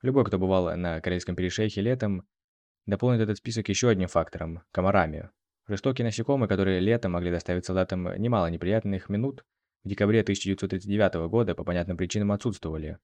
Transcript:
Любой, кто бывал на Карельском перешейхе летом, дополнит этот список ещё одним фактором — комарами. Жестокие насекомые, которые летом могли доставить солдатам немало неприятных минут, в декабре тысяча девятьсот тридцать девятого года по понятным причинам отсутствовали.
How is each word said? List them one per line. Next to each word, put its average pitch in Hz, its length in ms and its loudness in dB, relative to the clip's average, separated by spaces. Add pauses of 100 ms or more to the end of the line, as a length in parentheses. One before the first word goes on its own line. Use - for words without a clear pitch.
Любой, 131 240 2
кто 98 120 0
бывал 92 380 2
на 87 240 -2
Карельском 90 380 -2
перешейхе 98 420 -2
летом, 107 480 -2 (580)
дополнит 117 360 2
этот 104 160 0
список 113 320 -4
ещё 104 180 2
одним 92 220 4
фактором — 82 640 -2
комарами. 90 580 2 (400)
Жестокие 127 340 -2
насекомые, 117 460 0
которые 95 320 2
летом 107 320 2
могли 87 180 0
доставить 90 320 -2
солдатам 92 580 -2
немало 107 260 2
неприятных 92 600 -2
минут, 123 380 -4 (400)
в - 20 -6
декабре 104 340 4
тысяча 98 280 -2
девятьсот 95 220 -2
тридцать 95 180 -6
девятого 90 400 2
года 104 260 2
по - 80 -10
понятным 87 320 -2
причинам 101 380 0
отсутствовали. 80 720 -4